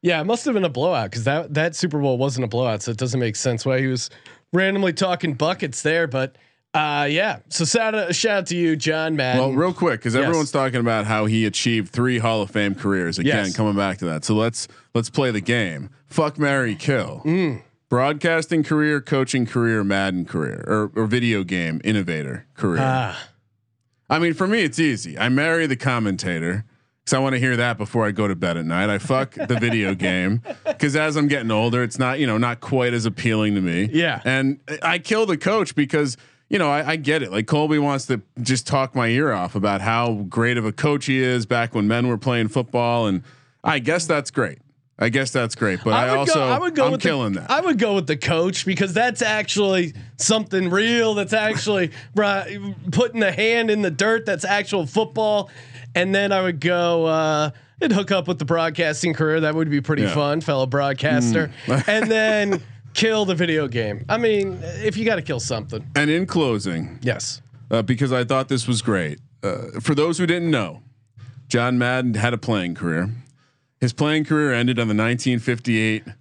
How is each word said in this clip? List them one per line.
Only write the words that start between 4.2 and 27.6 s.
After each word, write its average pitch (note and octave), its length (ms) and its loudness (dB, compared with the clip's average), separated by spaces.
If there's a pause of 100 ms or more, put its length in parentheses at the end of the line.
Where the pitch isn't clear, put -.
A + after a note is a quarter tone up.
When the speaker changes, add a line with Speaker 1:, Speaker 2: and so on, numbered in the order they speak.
Speaker 1:
randomly F#3+ 400 2
talking F3+ 400 0
buckets D3+ 480 -2
there. E3 260 2
But, C3+ 300 -4 (380)
uh, D3 360 0
yeah, F3+ 280 0 (100)
so - 160 -2
shout A3 300 0
out, F3+ 200 -2
shout G#3 240 0
out F#3 100 -4
to E3+ 80 -4
you, E3 200 2
John D#3 400 -2
Madden. B2+ 240 2
Speaker 2:
Well, C3+ 140 2
real E3+ 180 2
quick, E3 300 0
'cause A2+ 120 -2
Speaker 1:
Yes. C3+ 100 2
Speaker 2:
everyone's D#3 280 0
talking C3 280 0
about A2+ 260 0
how G#2+ 180 0
he A2 220 2
achieved G#2+ 440 0
three B2 280 0
Hall A2+ 240 0
of G2 80 -4
Fame G2+ 240 0
careers. F#2 440 -2
Again, G#2+ 280 2
Speaker 1:
Yes. F2+ 100 -6
Speaker 2:
coming G#2+ 200 0
back G2 220 0
to - 60 -8
that. D#2 220 -4
So A2+ 80 2
let's, A2+ 340 -2 (260)
let's A#2 140 0
play C3+ 220 0
the G#2+ 100 -2
game. F2+ 480 -2 (180)
Fuck, D3+ 320 0
marry, C#3 360 0
kill. F#2+ 500 -4
Speaker 1:
Mm. D#3+ 380 0 (260)
Speaker 2:
Broadcasting D#3 760 2
career, D3+ 380 2
coaching C3 460 0
career, A2+ 380 2
Madden G2 420 0
career, C2 400 -4
or, G#2+ 300 0
or A2 100 2
video A2+ 380 0
game E2+ 400 -2
innovator E2+ 600 -2 (120)
career. F#2+ 260 0
Speaker 1:
Ah. C3 460 -2 (840)
Speaker 2:
I D#3 80 2
mean, E3+ 160 2
for F#3 120 0
me, G#3+ 160 2
it's D#3 160 -2
easy. A2 400 0
I G#2+ 120 2
marry D#3+ 360 2
the C3+ 100 0
commentator F#2+ 880 -2 (420)
'cause - 80 2
I C3 40 2
wanna C3 200 2
hear B2+ 180 2
that A#2+ 220 0